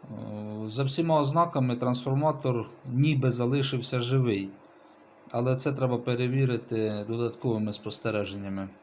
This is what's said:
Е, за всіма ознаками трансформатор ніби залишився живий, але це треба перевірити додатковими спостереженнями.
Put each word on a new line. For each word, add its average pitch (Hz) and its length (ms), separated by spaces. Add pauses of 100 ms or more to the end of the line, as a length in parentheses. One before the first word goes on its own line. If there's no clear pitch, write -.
Е, 110 320 (300)
за 110 180
всіма 160 380
ознаками 143 540
трансформатор 131 920 (160)
ніби 131 460
залишився 123 720
живий, 120 480 (840)
але 123 240
це 139 180
треба 127 240
перевірити 120 1080
додатковими 113 680
спостереженнями. 98 960 (140)